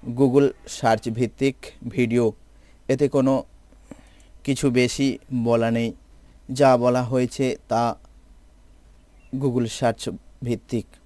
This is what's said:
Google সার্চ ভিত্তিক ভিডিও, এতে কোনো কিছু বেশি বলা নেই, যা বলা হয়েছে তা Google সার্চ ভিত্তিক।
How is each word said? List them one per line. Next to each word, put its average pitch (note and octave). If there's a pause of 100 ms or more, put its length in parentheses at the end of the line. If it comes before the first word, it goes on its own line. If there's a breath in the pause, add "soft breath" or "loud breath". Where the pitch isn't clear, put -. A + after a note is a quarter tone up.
Google C3+ (180)
সার্চ A2+
ভিত্তিক B2 (400)
ভিডিও, A#2+ (640 soft breath)
এতে C3+
কোনো C3+ (1080 loud breath)
কিছু C#3
বেশি B2+ (360)
বলা A#2
নেই, A#2 (600 soft breath)
যা C3
বলা B2
হয়েছে B2+ (220)
তা A#2 (1600)
Google B2 (100)
সার্চ A#2 (400)
ভিত্তিক। A#2+ (200)